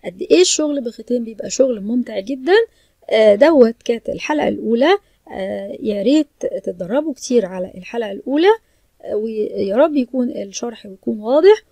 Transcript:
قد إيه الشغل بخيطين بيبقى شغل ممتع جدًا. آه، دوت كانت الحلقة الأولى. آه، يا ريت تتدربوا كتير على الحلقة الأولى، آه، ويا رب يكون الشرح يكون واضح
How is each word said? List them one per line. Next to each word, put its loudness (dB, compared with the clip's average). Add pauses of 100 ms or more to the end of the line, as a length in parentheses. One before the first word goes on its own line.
قد -10
إيه 8
الشغل 0
بخيطين -6
بيبقى -12
شغل 0
ممتع -4
جدًا. -4 (580)
آه، 6
دوت 6 (100)
كانت -4
الحلقة -2
الأولى. 0 (320)
آه، -10
يا -4
ريت 2 (140)
تتدربوا -6
كتير -2
على -10
الحلقة -8
الأولى، 2 (480)
آه، -6
ويا -4
رب 2
يكون -2
الشرح -10
يكون -8
واضح 4